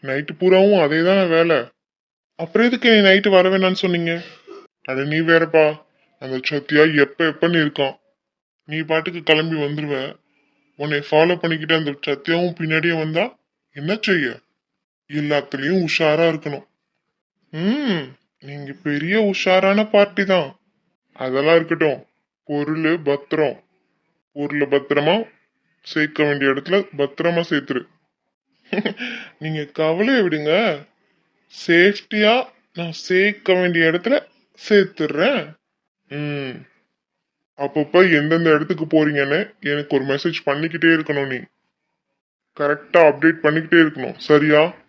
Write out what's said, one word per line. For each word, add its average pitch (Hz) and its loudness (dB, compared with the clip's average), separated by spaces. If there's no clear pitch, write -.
நைட்டு 143 -6
பூராவும் 185 4
அதே 156 2
தானே 190 2
வேலை. 165 2
அப்புறம் 214 0
எதுக்கு 247 2
நீ 208 6
நைட்டு 202 4
வர 185 6
வேணாம்னு 190 0
சொன்னீங்க? 170 -2
அட 131 -6
நீ 151 -4
வேறப்பா, 160 2
அந்த 131 -8
சத்யா 147 0
எப்ப 151 2
எப்பன்னு 165 0
இருக்கான். 143 -4
நீ 156 -8
பாட்டுக்கு 160 -2
கிளம்பி 160 0
வந்துருவ. 147 -6
உன்னை 147 -4
ஃபாலோ 160 2
பண்ணிக்கிட்டு 160 -4
அந்த 156 -2
சத்யாவும் 165 -2
பின்னாடியே 160 -2
வந்தா 160 -4
என்ன 160 -6
செய்ய? 147 -2
எல்லாத்துலயும் 147 -2
உஷாரா 156 0
இருக்கணும். 151 -10
ம், 175 -4
நீங்க 139 -16
பெரிய 156 -2
உஷாரான 196 2
பார்ட்டி 202 2
தான். 175 -2
அதெல்லாம் 135 0
இருக்கட்டும். 156 0
பொருள் 160 -2
பத்திரம். 143 -2
பொருளை 143 -4
பத்திரமா 147 0
சேர்க்க 151 -2
வேண்டிய 143 0
இடத்துல 175 -2
பத்திரமா 165 -2
சேர்த்துரு. 135 -4
<laughs> 208 -4
நீங்க 156 -6
கவலையை 180 0
விடுங்க, 156 -2
சேஃப்டியா 208 2
நான் 170 -10
சேர்க்க 190 0
வேண்டிய 170 0
இடத்துல 180 -2
சேர்த்துடுறேன். 175 0
ம், 139 -10
அப்பப்ப 147 0
எந்தெந்த 160 2
இடத்துக்கு 156 0
போறீங்கன்னு 151 0
எனக்கு 143 -4
ஒரு 131 0
மெசேஜ் 143 -4
பண்ணிக்கிட்டே 160 0
இருக்கணும். 147 -4
நீ 131 -8
கரெக்டா 147 2
அப்டேட் 160 0
பண்ணிக்கிட்டே 160 2
இருக்கணும், 135 -8
சரியா? 151 2